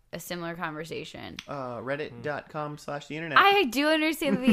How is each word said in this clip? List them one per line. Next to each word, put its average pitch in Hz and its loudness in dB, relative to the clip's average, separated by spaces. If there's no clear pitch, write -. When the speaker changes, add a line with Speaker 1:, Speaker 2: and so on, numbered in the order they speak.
Speaker 1:
a 170 -8
similar 170 -8
conversation. 156 -10
Speaker 2:
Uh, 127 -8
reddit 139 -6
dot 143 -8
com 147 -8
slash 147 -10
the 147 -8
internet. 165 2
Speaker 1:
I 392 8
do 262 2
understand 311 2
that 254 0
the 254 4